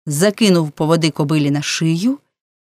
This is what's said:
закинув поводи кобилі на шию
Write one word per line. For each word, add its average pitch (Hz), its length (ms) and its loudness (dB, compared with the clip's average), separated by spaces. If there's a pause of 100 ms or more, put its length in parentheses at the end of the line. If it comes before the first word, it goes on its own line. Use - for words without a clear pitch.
закинув 170 640 2
поводи 160 400 0
кобилі 147 400 0
на 143 120 -2
шию 170 560 -2 (540)